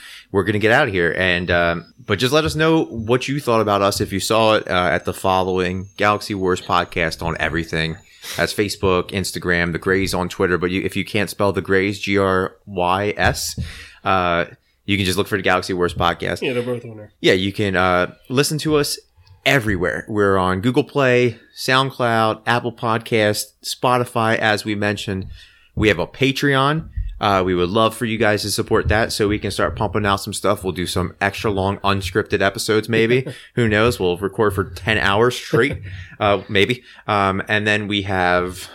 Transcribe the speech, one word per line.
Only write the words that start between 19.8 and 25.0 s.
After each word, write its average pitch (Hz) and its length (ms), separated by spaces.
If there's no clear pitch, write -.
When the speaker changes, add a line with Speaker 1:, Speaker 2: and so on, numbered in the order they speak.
Speaker 1:
We're 101 300
on 92 240
Google 127 220
Play, 123 540
SoundCloud, 120 880
Apple 120 280
Podcasts, 110 720
Spotify, 120 760
as 107 280
we 107 100
mentioned. 101 520